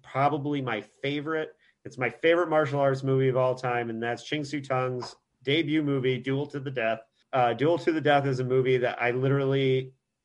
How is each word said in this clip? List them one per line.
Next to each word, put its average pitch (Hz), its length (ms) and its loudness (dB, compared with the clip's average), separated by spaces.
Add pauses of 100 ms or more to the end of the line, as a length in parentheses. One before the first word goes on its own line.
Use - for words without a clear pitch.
probably 143 600 -2
my 117 180 -2 (220)
favorite. 147 540 -6 (280)
It's 131 140 -16
my 127 100 0
favorite 165 400 2
martial 151 300 2
arts 135 240 2
movie 135 260 2
of 123 80 2
all 127 200 2
time, 120 340 -2
and 113 100 -6
that's 117 220 -4
Ching 151 220 -4
Siu 139 160 -8
Tung's 127 560 -4 (260)
debut 151 400 0
movie, 131 360 0
Duel 139 280 -4
to 143 140 -10
the 135 100 -8
Death. 113 300 -2 (320)
Uh, 123 200 2
Duel 147 260 2
to 170 120 -2
the 160 100 2
Death 143 260 4
is 131 120 0
a 127 60 -2
movie 127 320 2
that 120 260 0
I 120 80 2
literally 135 800 0 (320)